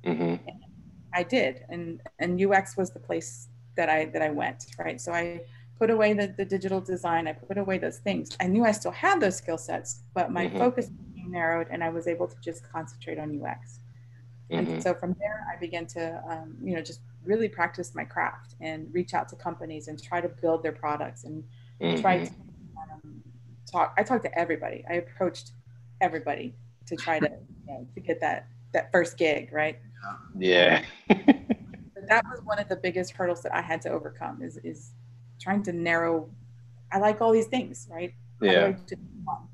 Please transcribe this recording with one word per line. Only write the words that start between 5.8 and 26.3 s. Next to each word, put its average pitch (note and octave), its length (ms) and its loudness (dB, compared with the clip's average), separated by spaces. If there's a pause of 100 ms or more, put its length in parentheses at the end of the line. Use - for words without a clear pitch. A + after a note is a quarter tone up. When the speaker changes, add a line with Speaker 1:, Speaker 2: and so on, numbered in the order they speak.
Speaker 2:
away G#3+ 240 6
the, G3+ 240 0
the G3 80 0
digital F#3+ 340 0
design, E3+ 480 0
I D#3 60 -4
put - 240 -6
away F#3+ 200 0
those - 220 -4
things. F3+ 400 -2
I F#3 80 0
knew G#3 160 6
I A3 80 8
still F3+ 200 0
had F4+ 280 4
those F#3+ 160 4
skill E3 220 -4
sets, - 460 -6 (100)
but F3+ 180 2
my F3+ 160 0
Speaker 1:
Mm-hmm. - 120 -4
Speaker 2:
focus B3 300 4
became - 420 -12
narrowed, E3 380 2
and E3+ 140 -4
I E3 60 0
was E3 180 -4
able F3 200 0
to - 140 -12
just - 300 -8
concentrate D#3+ 480 -8
on D3+ 140 -4
U C#3+ 120 -6
X. - 340 -10 (720)
Speaker 1:
Mm-hmm. E3+ 240 0
Speaker 2:
And E3 100 -4
so F3+ 100 2
from F3+ 260 -2
there, G#3+ 340 -4
I E3+ 60 -10
began E3+ 280 -6
to, E3 420 -6
um, D#3+ 340 -10
you F3+ 120 -2
know, D#3+ 60 -2
just - 200 -12 (220)
really G#3+ 240 2
practice F3 460 -4
my D3+ 100 -6
craft - 580 -4
and D#3 320 -8
reach F3+ 200 -2
out E3+ 160 -2
to - 60 -18
companies E3 520 -8
and D#3 140 -12
try F3 200 -2
to E3+ 80 -2
build E3 340 2
their D#3+ 80 0
products D3+ 540 -4
and D#3 180 -10 (580)
try F#3 180 6
Speaker 1:
Mm-hmm. - 60 -2
Speaker 2:
to, - 680 -14
um, - 280 -16 (500)
talk. E3+ 260 2
I G#3 60 4
talked A#3 200 2
to - 140 -4
everybody. - 520 -2
I F3 60 -2
approached - 560 -2 (480)
everybody D#3+ 560 0 (320)